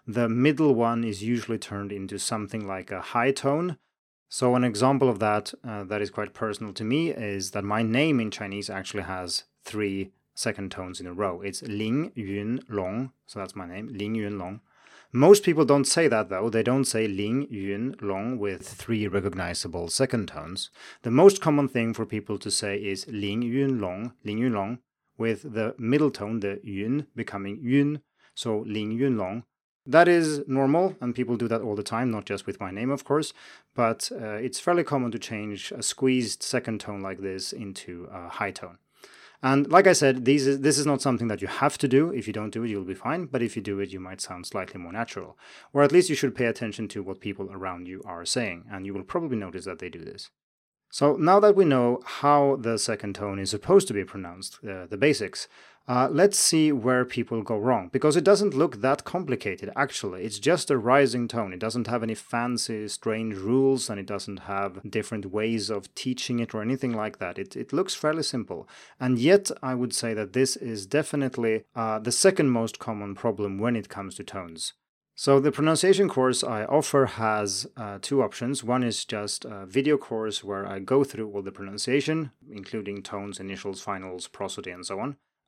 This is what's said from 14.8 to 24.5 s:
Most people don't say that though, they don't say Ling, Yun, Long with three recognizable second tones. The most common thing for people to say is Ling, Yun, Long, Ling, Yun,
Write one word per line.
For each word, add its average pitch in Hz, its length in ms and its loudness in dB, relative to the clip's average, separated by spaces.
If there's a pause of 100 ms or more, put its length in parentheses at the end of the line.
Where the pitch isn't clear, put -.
Most 175 300 8
people 160 200 4
don't 139 240 4
say 165 220 4
that 107 180 2
though, 98 220 -2
they 110 140 0
don't 127 200 2
say 110 240 0
Ling, 104 420 -2
Yun, 101 520 -6
Long 104 360 -4
with 101 300 -4
three 107 400 -2
recognizable 87 800 -2
second 120 400 0
tones. 80 440 -10 (320)
The 113 80 -2
most 190 280 10
common 143 300 2
thing 113 240 -2
for 110 120 -4
people 104 340 -6
to 101 120 -6
say 101 240 -2
is 98 320 -4
Ling, 104 360 -2
Yun, 127 360 0
Long, 98 320 -6 (140)
Ling, 104 140 -4
Yun, 127 120 2